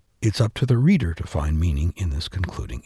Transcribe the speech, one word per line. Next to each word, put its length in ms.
It's 180
up 140
to 140
the 100
reader 380
to 100
find 340
meaning 380
in 140
this 160
concluding 580